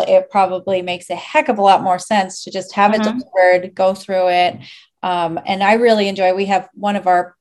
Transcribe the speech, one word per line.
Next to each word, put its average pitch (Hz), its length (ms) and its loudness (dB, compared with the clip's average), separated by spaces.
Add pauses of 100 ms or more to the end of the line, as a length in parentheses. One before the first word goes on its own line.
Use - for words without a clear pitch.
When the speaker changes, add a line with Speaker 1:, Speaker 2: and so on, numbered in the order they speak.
Speaker 1:
it 185 240 2
probably 185 500 -2
makes 180 280 -8
a 180 60 -6
heck 302 340 -2
of 214 100 0
a - 20 0
lot 190 220 4
more 180 160 -2
sense 190 460 -4
to 185 60 -16
just 185 240 -10
have 208 200 2
it 214 60 0
Speaker 2:
Mm-hmm. 214 180 -2
Speaker 1:
delivered, 180 560 0
go 190 180 0
through 185 360 -2
it. 180 280 0 (460)
Um, 170 420 -4
and 190 180 -4
I 202 100 4
really 226 340 2
enjoy, 190 260 0
we 196 120 -2
have 190 280 -2
one 202 220 -4
of 185 100 -4
our 180 360 0